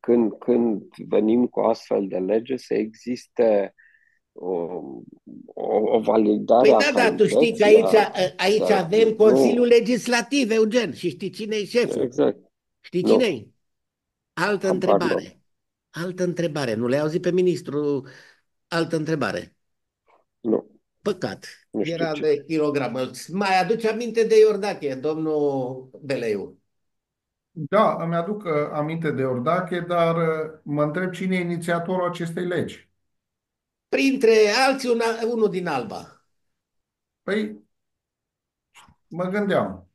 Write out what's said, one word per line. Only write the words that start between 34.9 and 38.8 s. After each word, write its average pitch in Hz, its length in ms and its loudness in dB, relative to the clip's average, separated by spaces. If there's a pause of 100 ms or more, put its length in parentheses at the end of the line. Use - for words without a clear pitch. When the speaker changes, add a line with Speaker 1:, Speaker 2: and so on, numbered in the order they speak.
Speaker 2:
unul 220 180 0
din 180 160 -6
Alba. 104 600 -8 (960)
Speaker 3:
Păi, 214 360 -4 (1500)